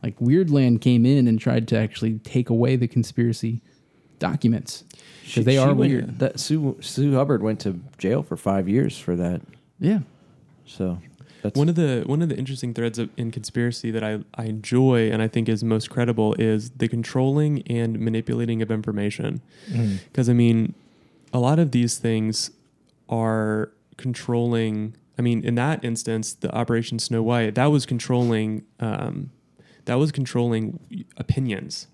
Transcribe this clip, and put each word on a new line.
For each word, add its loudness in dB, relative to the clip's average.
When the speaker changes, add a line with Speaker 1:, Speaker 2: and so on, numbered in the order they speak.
Speaker 1:
Like, -6
Weird 4
Land 4
came 6
in 6
and 4
tried 0
to 2
actually -2
take -2
away 4
the 2
conspiracy -2
documents. -2
'Cause -20
Speaker 2:
She, -2
Speaker 1:
they 4
Speaker 2:
she 4
Speaker 1:
are 6
Speaker 2:
went, 4
Speaker 1:
weird. -2
Speaker 2:
that -2
Sue, -2
Sue 0
Hubbard 2
went -2
to -4
jail 0
for -8
five 0
years 0
for -4
that. -2
Speaker 1:
Yeah. 2
Speaker 2:
So -6
that's -4
Speaker 3:
One 4
of 2
the, 0
one 0
of 0
the -4
interesting -6
threads -4
of, -4
in -4
conspiracy -4
that -4
I, -4
I -6
enjoy 2
and 0
I 0
think -2
is 0
most 0
credible 2
is 0
the -4
controlling 0
and -2
manipulating -2
of -4
information. -4
Speaker 4:
Mm. -2
Speaker 3:
'Cause, 2
I 6
mean, 4
a 0
lot 4
of 2
these 0
things -2
are -2
controlling. -2
I 0
mean, 2
in 0
that 0
instance, -4
the -6
Operation -2
Snow -2
White, 0
that 4
was 4
controlling, 0
um, -6
that -2
was 2
controlling -2
opinions. -4